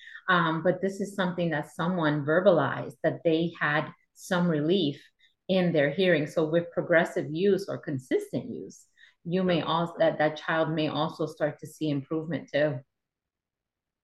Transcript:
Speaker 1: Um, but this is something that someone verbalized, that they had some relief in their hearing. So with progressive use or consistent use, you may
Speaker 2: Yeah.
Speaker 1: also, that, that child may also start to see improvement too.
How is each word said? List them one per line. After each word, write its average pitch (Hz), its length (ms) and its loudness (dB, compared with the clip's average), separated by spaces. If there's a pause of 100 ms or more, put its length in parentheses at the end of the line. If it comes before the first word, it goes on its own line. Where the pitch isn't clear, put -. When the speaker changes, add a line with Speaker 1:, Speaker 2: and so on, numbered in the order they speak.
(300)
Speaker 1:
Um, 165 340 2
but 175 180 2
this 196 180 -4
is 190 160 -6
something 175 360 -2
that 147 220 -4
someone 156 520 0
verbalized, 156 800 2
that 156 200 0
they 165 360 2
had 156 300 0 (240)
some 175 340 0
relief 156 540 0 (460)
in 185 240 2
their 147 200 2
hearing. 160 360 2
So 160 180 0
with 170 260 0
progressive 170 600 0
use 185 380 2
or 135 80 -6
consistent - 720 -6
use, - 360 -14 (380)
you 180 200 -2
may 180 160 2
Speaker 2:
Yeah. - 60 -4
Speaker 1:
also, 170 340 -2
that, 160 180 2
that 151 200 0
child 160 340 0
may 156 160 0
also 160 400 -2
start 151 320 -4
to 151 80 -16
see - 220 -6
improvement 156 640 -4
too. 147 260 0 (1200)